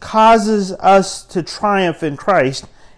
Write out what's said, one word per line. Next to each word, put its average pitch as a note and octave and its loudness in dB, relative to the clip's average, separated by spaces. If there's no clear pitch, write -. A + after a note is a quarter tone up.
causes A3 2
us F#3+ 0
to F3 -8
triumph F#3+ -4
in D3 -6
Christ, C#3 -2